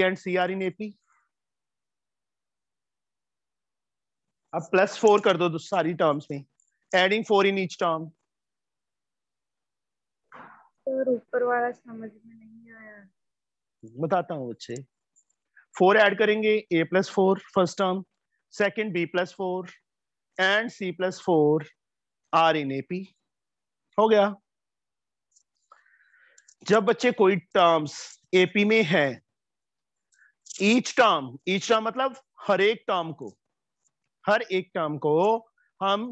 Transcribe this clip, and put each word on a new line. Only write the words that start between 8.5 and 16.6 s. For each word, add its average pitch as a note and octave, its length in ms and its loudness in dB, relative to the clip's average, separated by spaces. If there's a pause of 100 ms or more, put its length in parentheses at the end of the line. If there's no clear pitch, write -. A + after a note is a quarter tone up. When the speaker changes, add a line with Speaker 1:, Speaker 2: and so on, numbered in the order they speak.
Speaker 2:
सर, - 760 -8
ऊपर B3 340 -2
वाला B3 280 -2
समझ A3+ 380 -16 (160)
में A3+ 100 -20
नहीं A3+ 360 -20
आया। G#3+ 360 -20 (920)
Speaker 1:
बताता F3 320 -4
हूँ C3 160 -8
बच्चे, A#2 260 -12 (1000)
फ़ोर G3 200 6
ऐड G3+ 200 4
करेंगे, G#3+ 400 2 (160)